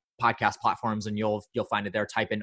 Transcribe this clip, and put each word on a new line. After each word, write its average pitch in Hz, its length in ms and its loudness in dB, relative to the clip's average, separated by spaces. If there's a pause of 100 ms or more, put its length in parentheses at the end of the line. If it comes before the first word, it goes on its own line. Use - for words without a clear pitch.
(200)
podcast 113 400 2
platforms 107 460 0
and 107 100 -4
you'll, 107 380 0
you'll 110 120 0
find 104 200 -2
it 92 80 -6
there. 107 140 0
Type 110 240 -2
in 107 120 -2